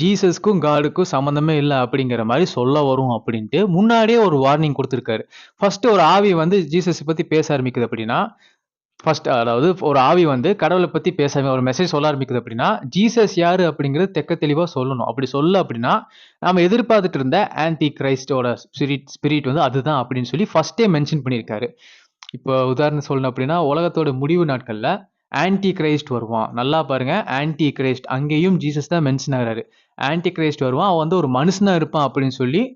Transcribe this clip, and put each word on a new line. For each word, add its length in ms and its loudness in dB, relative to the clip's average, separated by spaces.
ஜீசஸ்க்கும் 560 2
காடுக்கும் 520 0
சம்மந்தமே 400 0
இல்ல 320 2
அப்படிங்கிற 420 -2
மாதிரி 200 2
சொல்ல 380 0
வரும் 280 0
அப்படின்ட்டு 560 -2
முன்னாடியே 520 4
ஒரு 260 4
வார்னிங் 300 2
கொடுத்திருக்காரு. 460 -4
ஃபர்ஸ்ட் 300 0
ஒரு 160 6
ஆவி 320 6
வந்து 360 2
ஜீசஸ் 360 0
பத்தி 180 -2
பேச 320 0
ஆரம்பிக்குது 320 -2
அப்படின்னா, 460 -4
ஃபர்ஸ்ட், 260 -2
அதாவது 520 2
ஒரு 180 2
ஆவி 280 4
வந்து 300 0
கடவுளை 320 0
பத்தி 260 -2
பேச, 280 0
ஒரு 200 0
மெசேஜ் 220 0
சொல்ல 280 0
ஆரம்பிக்குது 300 -4
அப்படின்னா, 400 -4
ஜீசஸ் 380 2
யாரு 340 2
அப்படிங்கிறது 500 -2
தெக்க 160 -2
தெளிவா 300 0
சொல்லணும். 300 -2
அப்படி 220 -4
சொல்ல 360 2
அப்படின்னா, 400 -2
நாம 220 2
எதிர்பார்த்துட்டு 540 2
இருந்த 340 0
ஆன்டி 520 -2
கிரைஸ்டோட 540 0
ஸ்பிரிட், 520 -4
ஸ்பிரிட் 380 -2
வந்து 160 0
அதுதான் 460 0
அப்படின்னு 160 -4
சொல்லி 320 -4
ஃபர்ஸ்டே 360 2
மென்ஷன் 340 0
பண்ணியிருக்காரு. 440 -4
இப்போ 340 0
உதாரணம் 420 0
சொல்லணும் 240 -2
அப்படின்னா, 240 -2
உலகத்தோட 600 0
முடிவு 260 0
நாட்கள்ல 680 -4
ஆன்டி 400 0
கிரைஸ்ட் 420 -2
வருவான். 380 -4
நல்லா 300 -2
பாருங்க, 320 -2
ஆன்டி 400 -2
கிரைஸ்ட். 300 -4
அங்கேயும் 420 0
ஜீசஸ் 340 -4
தான் 140 0
மென்ஷன் 300 -2
ஆகுறாரு. 260 -2
ஆன்டி 320 -2
கிரைஸ்ட் 360 -2
வருவான், 240 0
அவன் 140 0
வந்து 160 0
ஒரு 120 0
மனுஷனா 420 2
இருப்பான் 340 0
அப்படின்னு 300 -2
சொல்லி, 240 0